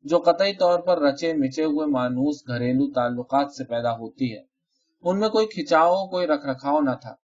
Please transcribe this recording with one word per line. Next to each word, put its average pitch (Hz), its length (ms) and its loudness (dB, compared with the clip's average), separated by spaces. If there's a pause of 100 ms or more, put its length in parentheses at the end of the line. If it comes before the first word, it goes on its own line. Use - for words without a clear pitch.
جو 156 160 2
قطعی 196 340 4
طور 180 260 2
پر 175 200 0
رچے 147 340 0
مچے 147 320 0
ہوئے 156 220 -2
مانوس 131 500 -2 (120)
گھریلو 127 440 0
تعلقات 123 600 -2
سے 135 120 -12
پیدا 117 280 -4
ہوتی 117 400 -6
ہے۔ - 100 -14 (580)
ان 185 200 -2
میں 220 80 0
کوئی 220 180 2
کھچاؤ، 175 600 2
کوئی 180 200 -2
رکھ 147 200 0
رکھاؤ 143 340 -2
نہ 135 220 0
تھا۔ 110 120 -14 (140)